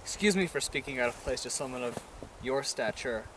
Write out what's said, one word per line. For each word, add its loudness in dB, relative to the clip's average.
Excuse 4
me 4
for 0
speaking -2
out 6
of 0
place 0
to -6
someone -2
of 0
your 2
stature 0